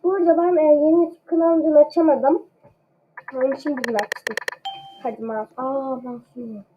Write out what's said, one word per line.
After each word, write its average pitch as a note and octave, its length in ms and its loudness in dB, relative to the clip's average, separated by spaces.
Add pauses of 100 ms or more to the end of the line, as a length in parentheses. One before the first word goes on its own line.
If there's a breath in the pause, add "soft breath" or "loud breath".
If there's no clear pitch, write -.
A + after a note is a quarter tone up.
Bu F#4 120 0
arada E4+ 240 2
ben, F4 180 2
e, D#4 60 2
yeni D4+ 400 4
YouTube E4 240 -6
kanalını E4 380 2
dün D#4 100 0
açamadım. D4 720 4 (880)
Onun C4 180 -2
için C4+ 240 -6
bugün A#3+ 180 -6
açtım. - 420 -8 (680)
Hadi A3 200 -10
mas-, A3 340 -8
aa, C4 400 -6
masum. A#3+ 680 -16 (120)